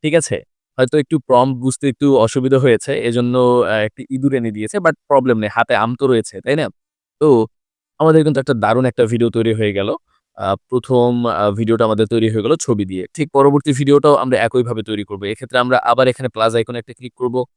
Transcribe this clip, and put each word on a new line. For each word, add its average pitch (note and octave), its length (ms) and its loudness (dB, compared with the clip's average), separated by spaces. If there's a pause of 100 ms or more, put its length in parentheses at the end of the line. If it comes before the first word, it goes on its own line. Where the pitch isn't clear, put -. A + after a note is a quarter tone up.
ঠিক D3+ 120 -2
আছে? C3+ 280 -2 (340)
হয়তো C3 220 0
একটু D3+ 200 -2
প্রম্পট B2+ 420 0
বুঝতে C3 280 -4
একটু C#3 280 0
অসুবিধা B2+ 420 2
হয়েছে, B2+ 420 0
এজন্য, B2 380 -2
আহ, B2 360 2
একটি G#2+ 360 -6
ইঁদুর C3+ 240 -2
এনে A#2 160 -2
দিয়েছে, G#2+ 280 -6
but E3 160 0 (140)
প্রবলেম B2+ 300 2
নেই, G#2 140 -2
হাতে A#2 240 0
আম A#2 180 0
তো C3+ 120 -4
রয়েছে, A2+ 340 -2
তাই C3+ 160 -2
না? D3 120 -4 (520)
তো B2+ 260 4 (520)
আমাদের D#3+ 260 4
কিন্তু C#3+ 160 0
একটা C3 140 -2
দারুণ A2+ 300 2
একটা B2 220 0
ভিডিও A#2 240 0
তৈরি A2+ 220 0
হয়ে G#2+ 200 -2
গেল। G2 220 -2 (400)
আহ, G2 220 -2 (120)
প্রথম, A#2+ 580 0
আহ, G#2 240 0
ভিডিওটা A2+ 340 0
আমাদের A2 220 0
তৈরি A2+ 220 0
হয়ে A2 140 -2
গেল C3 140 0
ছবি G#2+ 280 -4
দিয়ে। F#2 300 -10
ঠিক D3+ 180 -6
পরবর্তী C#3+ 400 2
ভিডিওটাও C#3+ 420 4
আমরা B2+ 240 0
একইভাবে A#2 440 -2
তৈরি G#2 220 -6
করব। G2 180 -12
এক্ষেত্রে A2 360 -6
আমরা B2 200 2
আবার B2 300 2
এখানে B2+ 200 -4
প্লাস A2+ 260 -2
আইকনে A#2 240 -4
একটা A#2+ 140 -16
ক্লিক B2+ 240 -18
করব। B2 280 -4 (120)